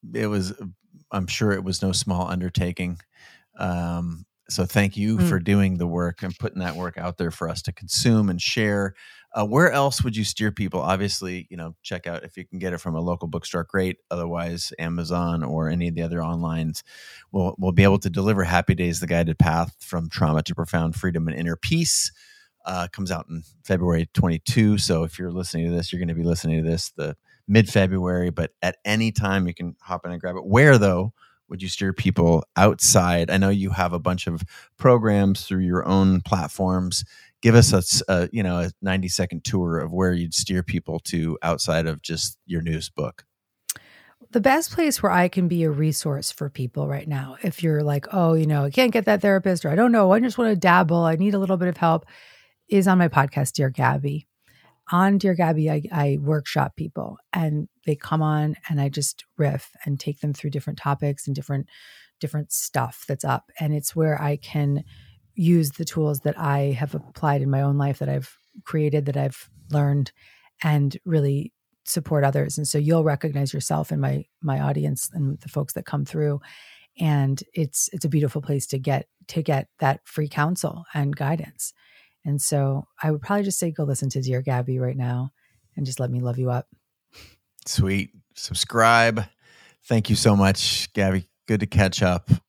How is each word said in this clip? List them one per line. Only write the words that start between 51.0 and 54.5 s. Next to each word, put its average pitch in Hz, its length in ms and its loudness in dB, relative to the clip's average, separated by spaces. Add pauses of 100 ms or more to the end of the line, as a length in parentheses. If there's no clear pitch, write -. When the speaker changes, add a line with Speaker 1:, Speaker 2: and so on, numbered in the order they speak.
Speaker 2:
I 160 140 2
need 196 160 2
a 202 60 0
little 190 180 0
bit 180 100 0
of 175 80 -2
help," 165 300 2 (640)
is 196 180 4
on 185 100 6
my 175 120 4
podcast, 143 420 0
Dear 139 180 0
Gabby, 139 560 0 (680)